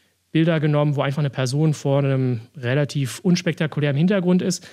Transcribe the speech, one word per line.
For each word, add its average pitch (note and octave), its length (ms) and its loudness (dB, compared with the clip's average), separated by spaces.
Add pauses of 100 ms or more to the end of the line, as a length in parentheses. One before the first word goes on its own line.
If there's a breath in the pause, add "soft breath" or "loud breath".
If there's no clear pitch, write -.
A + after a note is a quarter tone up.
(320 soft breath)
Bilder D#3+ 280 2
genommen, D3 340 2
wo C#3 80 -2
einfach C#3 160 -2
eine C#3+ 120 0
Person C#3 440 0
vor C#3 240 0
einem C3 440 0 (140)
relativ C#3 600 -2
unspektakulären D#3 800 0
Hintergrund F3+ 460 2
ist. F#3 300 -4